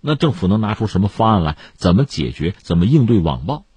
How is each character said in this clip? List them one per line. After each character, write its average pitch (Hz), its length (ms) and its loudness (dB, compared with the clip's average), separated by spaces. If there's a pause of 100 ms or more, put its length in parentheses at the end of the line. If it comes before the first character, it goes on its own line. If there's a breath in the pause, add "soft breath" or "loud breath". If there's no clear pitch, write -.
那 147 120 -2
政 147 180 0
府 - 140 -4
能 104 140 2
拿 107 140 -2
出 110 120 -4
什 92 140 -2
么 101 80 0
方 110 240 0
案 95 100 2
来？ 78 140 -4 (180 loud breath)
怎 90 220 2
么 131 80 4
解 67 260 -6
决？ 80 280 -6
怎 85 200 -2
么 87 80 2
应 135 200 4
对 113 120 2
网 71 260 -2
暴？ 135 200 -8 (120)